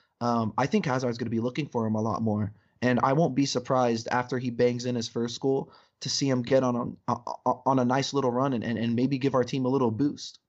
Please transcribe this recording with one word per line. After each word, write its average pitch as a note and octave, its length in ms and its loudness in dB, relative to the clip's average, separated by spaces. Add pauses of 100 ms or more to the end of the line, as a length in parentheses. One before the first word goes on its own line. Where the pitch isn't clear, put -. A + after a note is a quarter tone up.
(220)
um, A#2 360 0
I B2+ 80 2
think G#3 200 0
Hazard's B2+ 320 -2
gonna A#2+ 120 -4
be A2+ 100 -2
looking B2+ 280 -2
for A2+ 180 -2
him A2 100 0
a G#2+ 60 0
lot A2 200 -2
more. G#2 320 0 (280)
And B2 200 4
I C3+ 120 4
won't D3 220 2
be C#3 100 2
surprised B2 640 0
after B2 260 -2
he B2 140 -4
bangs B2 340 2
in B2 100 -2
his A#2 120 -4
first A#2 320 -4
goal C3+ 320 0 (300)
to D#3 80 -6
see C#3 200 0
him B2+ 140 0
get C3 200 4
on A#2+ 340 -2 (100)
a, B2 40 0
a, B2 240 -6 (100)
a, B2+ 80 2 (120)
on C3+ 140 4
a B2 60 2
nice C3 280 0
little C3 180 0
run C3 220 0
and, A2+ 100 -4
and, A#2+ 140 -2
and A#2 180 0
maybe C3+ 220 2
give B2+ 160 0
our B2+ 100 4
team C3 220 -2
a B2+ 40 0
little C3 200 2
boost. C#3 600 -4